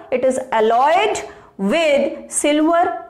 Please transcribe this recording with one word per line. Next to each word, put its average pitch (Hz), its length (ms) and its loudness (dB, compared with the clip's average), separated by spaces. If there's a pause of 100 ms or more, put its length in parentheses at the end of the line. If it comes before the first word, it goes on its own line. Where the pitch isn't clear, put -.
(100)
It 247 140 -2
is 262 140 2 (160)
alloyed 262 680 2 (400)
with 277 720 0
silver 311 520 2 (240)